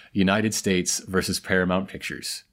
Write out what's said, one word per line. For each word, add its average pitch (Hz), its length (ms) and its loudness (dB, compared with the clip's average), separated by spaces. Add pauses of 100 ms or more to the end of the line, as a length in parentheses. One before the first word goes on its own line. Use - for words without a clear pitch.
(120)
United 104 420 4
States 90 460 0
versus 92 400 -2
Paramount 92 480 0
Pictures. - 640 -10